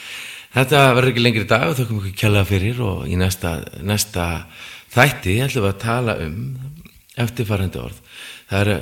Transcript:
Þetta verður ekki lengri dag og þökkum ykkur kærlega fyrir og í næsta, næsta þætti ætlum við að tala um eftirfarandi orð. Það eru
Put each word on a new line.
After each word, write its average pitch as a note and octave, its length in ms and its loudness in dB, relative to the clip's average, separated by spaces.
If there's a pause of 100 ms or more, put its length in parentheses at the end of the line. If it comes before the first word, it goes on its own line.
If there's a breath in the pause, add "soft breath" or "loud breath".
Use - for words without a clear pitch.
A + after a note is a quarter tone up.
(540 loud breath)
Þetta C3 400 6
verður B2+ 160 4
ekki A#2 140 0
lengri A2 240 2
dag B2 220 4
og D3 80 -2
þökkum A2+ 200 -2
ykkur G2 180 -6
kærlega G#2 300 4
fyrir G2+ 360 0
og F2 260 -4
í F2 100 0
næsta, F2+ 460 -2 (180)
næsta F2 640 -4 (480 loud breath)
þætti A#2+ 480 2
ætlum C3+ 240 -2
við G2 80 2
að - 60 -10
tala A#2 400 -2
um D#2+ 160 -6 (840)
eftirfarandi G#2 600 -2
orð. B1 180 -10 (520 loud breath)
Það G2 120 0
eru G2+ 200 2